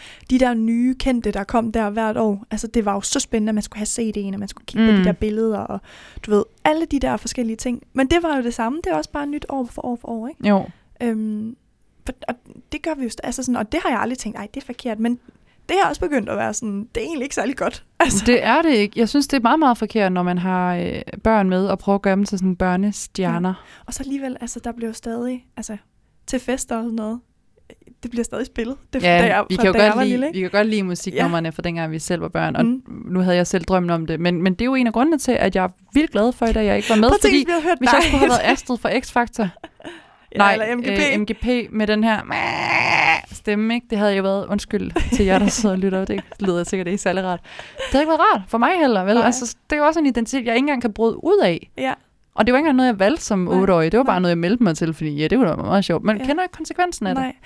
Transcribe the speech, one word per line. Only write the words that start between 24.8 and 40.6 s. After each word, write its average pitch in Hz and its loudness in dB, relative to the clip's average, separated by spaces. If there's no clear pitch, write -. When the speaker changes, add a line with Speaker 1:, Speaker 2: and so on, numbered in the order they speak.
Speaker 1:
jo 226 -8
stadig, 240 -8
altså, 220 -12
til 208 -2
fester 247 -4
og 226 -6
sådan 226 -6
noget, 226 -6
det 240 -12
bliver 233 -4
stadig 226 -8
spillet. 240 -8
Det, 254 -2
Speaker 2:
Ja, 180 4
Speaker 1:
da - 6
jeg, 208 0
Speaker 2:
vi 185 -2
Speaker 1:
fra 190 2
Speaker 2:
kan 196 6
jo 190 4
Speaker 1:
da 208 8
jeg 214 6
Speaker 2:
godt 214 0
Speaker 1:
var 208 2
Speaker 2:
lide, 208 2
Speaker 1:
lille, 254 0
ikke? 185 -6
Speaker 2:
vi 190 -2
kan 180 -4
godt 208 2
lide 214 0
musiknumrene 170 -2
Speaker 1:
Ja. - -4
Speaker 2:
fra - -8
dengang, 165 -4
vi 160 -6
selv 170 -4
var 165 -4
børn, 160 -2
og - 2
Speaker 1:
Mm. 254 0
Speaker 2:
nu - -6
havde 180 4
jeg 180 2
selv 180 -2
drømmen 180 0
om 165 -2
det, 160 -4
men, 175 0
men 190 4
det 175 -6
er 233 0
jo 262 0
en 254 2
af 220 -2
grundene 294 2
til, - 0
at 196 0
jeg 190 0
er 185 -2
vildt 311 2
glad 226 2
for, 247 -4
at 226 2
jeg 202 2
ikke 208 -2
var 226 4
med, 220 6
Speaker 1:
Prøv 403 6
at 403 2
tænke, 403 6
Speaker 2:
fordi - 6
Speaker 1:
hvis 269 2
vi 349 -2
havde 339 0
hørt 339 2
Speaker 2:
hvis 240 4
jeg 277 8
Speaker 1:
dig. 330 4
Speaker 2:
skulle 285 2
have 269 6
været 240 4
Astrid 247 -2
fra 208 0
X - -6
Factor, 240 -2
Speaker 1:
<laughs> - -14
Ja, - -2
Speaker 2:
nej, 202 6
Speaker 1:
eller 220 -2